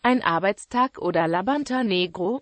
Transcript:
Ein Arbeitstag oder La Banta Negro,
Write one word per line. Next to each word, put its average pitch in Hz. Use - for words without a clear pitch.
Ein 247
Arbeitstag 202
oder 170
La 170
Banta 254
Negro, 185